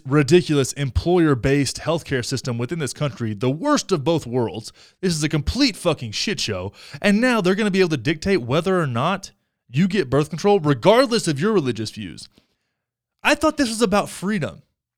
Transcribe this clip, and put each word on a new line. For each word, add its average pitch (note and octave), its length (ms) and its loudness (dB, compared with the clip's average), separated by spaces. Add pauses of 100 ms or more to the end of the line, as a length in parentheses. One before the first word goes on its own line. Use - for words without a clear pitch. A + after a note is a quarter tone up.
ridiculous D3 680 2
employer-based C#3+ 1040 2
healthcare C#3 460 -4
system A#2+ 320 -4
within B2+ 220 -6
this C#3+ 140 -6
country, A#2+ 420 -6
the B2 160 0
worst C4 400 0
of D#3+ 140 0
both D#3+ 220 0
worlds. A2+ 460 -4 (280)
This F#3 120 0
is D3+ 120 -2
a A3+ 40 -2
complete A3 460 0
fucking B2 380 -4
shit - 260 -4
show. F#2+ 340 -6 (280)
And G3+ 200 2
now A#3+ 200 2
they're F#3 160 2
gonna G#3 160 0
be F#3+ 80 0
able F#3 80 4
to D#3 80 0
dictate C3 460 -2
whether E3+ 380 0
or D#3+ 60 0
not C#3+ 460 -4 (360)
you D3+ 200 2
get E3+ 220 -2
birth D3 180 2
control, G3+ 320 2
regardless G3+ 680 4
of D3 140 -2
your G#3 120 0
religious B2 380 -2
views. F#2+ 380 -14 (960)
I C4 100 4
thought D4+ 220 2
this C4 140 0
was A3 120 -2
about G3+ 280 2
freedom. F3 520 -6 (360)